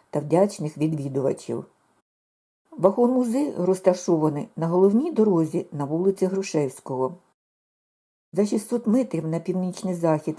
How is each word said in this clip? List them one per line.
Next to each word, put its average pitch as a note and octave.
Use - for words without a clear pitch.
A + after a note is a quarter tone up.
та D3+
вдячних D#3
відвідувачів. C#3+
Вагон-музей A#3+
розташований F3+
на D#3+
головній G3+
дорозі F3
на C#3+
вулиці F#3
Грушевського. D3
За G3
шістсот A3+
метрів G#3
на D#3+
північний F#3
захід D#3